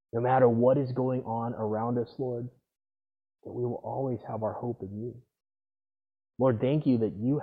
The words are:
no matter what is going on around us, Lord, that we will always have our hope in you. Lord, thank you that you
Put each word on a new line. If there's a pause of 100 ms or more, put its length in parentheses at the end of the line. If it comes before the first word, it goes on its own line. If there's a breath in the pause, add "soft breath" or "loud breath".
(140)
no
matter
what
is
going
on
around
us,
Lord, (960)
that
we
will
always
have
our
hope
in
you. (1200)
Lord,
thank
you
that
you